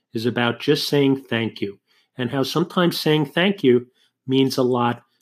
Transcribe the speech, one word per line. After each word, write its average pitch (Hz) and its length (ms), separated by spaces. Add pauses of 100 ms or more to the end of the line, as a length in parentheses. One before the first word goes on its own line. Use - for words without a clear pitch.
(120)
is 113 140
about 120 340
just 151 300
saying 139 320
thank 113 400
you 101 160 (400)
and 120 120
how 135 120
sometimes 170 580
saying 151 240
thank 180 400
you 123 220 (400)
means 135 320
a 135 40
lot, 120 400 (200)